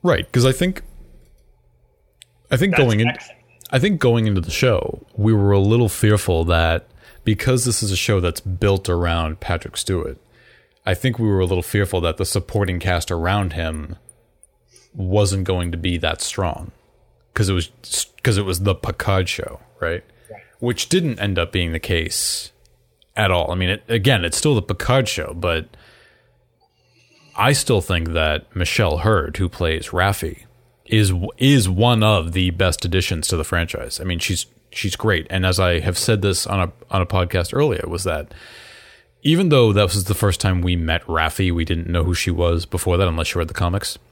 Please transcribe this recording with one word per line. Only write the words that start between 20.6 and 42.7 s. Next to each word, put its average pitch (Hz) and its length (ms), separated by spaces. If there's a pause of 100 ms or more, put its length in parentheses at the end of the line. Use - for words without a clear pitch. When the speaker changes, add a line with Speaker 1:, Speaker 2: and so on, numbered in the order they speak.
Speaker 1:
didn't 165 320
end 98 180
up 85 140
being 87 220
the 82 60
case - 720 (640)
at 104 120
all. 87 220
I 90 40
mean, 90 160
it, 107 180
again, 113 340
it's 85 140
still 151 180
the 104 60
Picard 123 480
show, 71 260
but 82 320 (1700)
I 120 160
still 120 300
think 85 320
that 78 420
Michelle 85 440
Hurd, 92 380
who 92 120
plays 80 400
Raffi, 92 540 (420)
is, 104 260 (260)
is 131 320
one 110 340
of 85 280
the 92 200
best 87 340
additions 87 420
to 90 100
the 78 60
franchise. - 560
I - 60
mean, 87 140
she's, - 260 (260)
she's - 240
great. 95 340
And 92 160
as 92 140
I 87 220
have 87 160
said 107 240
this 98 260
on 101 120
a, 90 120 (180)
on 95 120
a 87 40
podcast 90 480
earlier, 131 340
was 85 180
that 76 280 (880)
even 165 280
though 123 240
that 101 100
was 92 220
the 98 100
first 98 240
time 92 220
we 87 140
met 82 300
Raffi, 82 460
we 85 140
didn't 85 240
know 85 140
who 87 120
she - 160
was 85 340
before 87 320